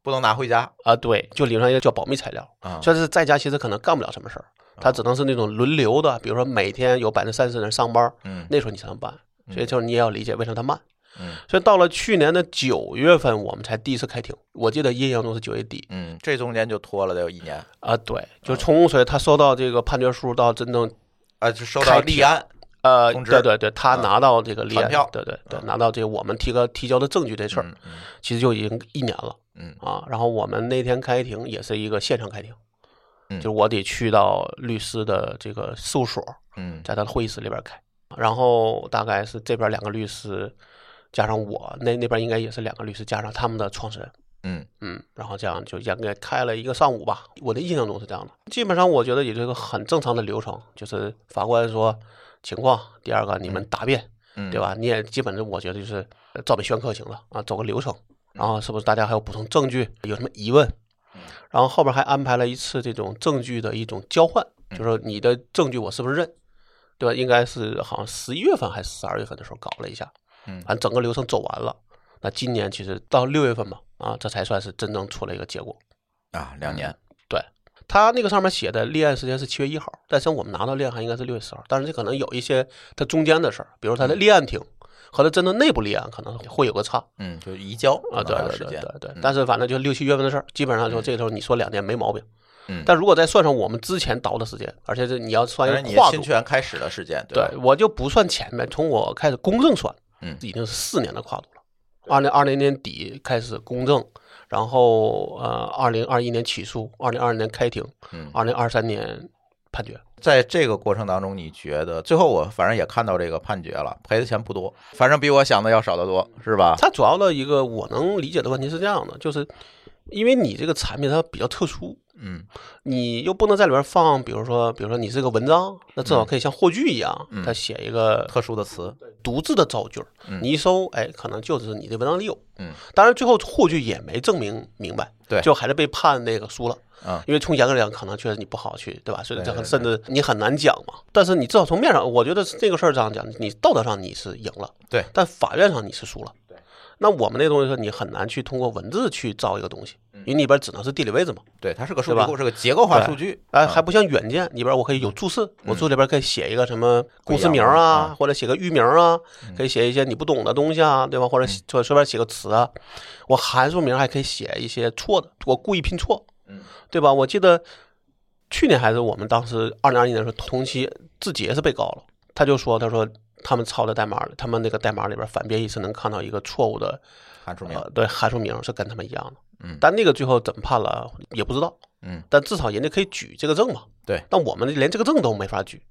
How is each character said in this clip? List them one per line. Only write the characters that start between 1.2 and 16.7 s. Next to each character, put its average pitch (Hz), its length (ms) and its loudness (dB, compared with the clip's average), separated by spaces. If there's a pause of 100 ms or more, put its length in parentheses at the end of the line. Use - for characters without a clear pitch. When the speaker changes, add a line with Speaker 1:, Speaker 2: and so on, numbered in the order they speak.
Speaker 2:
就 147 100 2
理 113 100 0
论 110 60 2
上 123 80 4
一 131 40 4
个 131 60 2
叫 127 120 4
保 101 140 -6
密 135 100 -2
材 - 160 -10
料， - 160 -12 (140)
Speaker 1:
啊。 90 200 -10
Speaker 2:
就 165 120 4
是 160 140 2
在 165 180 2
家 143 120 4
其 143 120 -2
实 143 80 -2
可 123 100 -6
能 104 120 -4
干 165 160 2
不 127 60 -4
了 95 100 -8
什 - 100 -14
么 - 80 -16
事 - 100 -16
儿， - 60 -18 (300)
Speaker 1:
啊。 - 60 -20
Speaker 2:
他 127 100 4
只 117 120 -4
能 123 120 2
是 139 100 -2
那 131 100 2
种 107 200 -2
轮 131 220 2
流 127 240 4
的， 135 180 0
比 113 100 -8
如 110 60 -2
说 123 80 0
每 110 280 -2
天 127 260 2
有 110 140 0
百 101 120 0
分 110 80 -4
之 113 40 -8
三 127 120 2
十 120 100 -6
的 110 40 -2
人 107 100 -4
上 117 200 0
班 117 120 4
儿， 120 100 0 (100)
Speaker 1:
嗯。 90 260 -12
Speaker 2:
那 147 100 2
时 - 60 -2
候 110 60 -6
你 98 60 -12
才 - 100 -16
能 - 100 -12
办， 117 160 -10 (340)
Speaker 1:
嗯。 - 60 -16
Speaker 2:
所 - 80 -6
以 120 40 0
就 123 140 -2
是 117 60 -2
你 117 60 -4
也 120 60 2
要 117 120 4
理 107 140 -6
解 110 120 -4
为 113 80 -4
什 113 60 -6
么 113 60 -8
他 117 80 -6
慢。 - 160 -2 (400)
Speaker 1:
嗯。 - 160 -12 (120)
Speaker 2:
所 185 120 2
以 - 20 2
到 202 160 8
了 175 120 6
去 208 280 0
年 156 160 4
的 180 100 4
九 92 520 -2
月 151 220 6
份， 110 260 0
我 - 100 -6
们 107 100 -12
才 113 140 -6
第 139 140 -6
一 123 60 -2
次 120 100 -6
开 120 140 -8
庭， - 120 -14 (200)
我 113 180 0
记 151 100 0
得 131 100 4
印 131 200 0
象 117 100 0
中 113 120 -4
是 117 60 -6
九 113 160 -8
月 110 60 -4
底。 - 280 -12
Speaker 1:
嗯， 85 320 -10
这 143 160 -2
中 120 160 -6
间 113 140 0
就 107 120 -4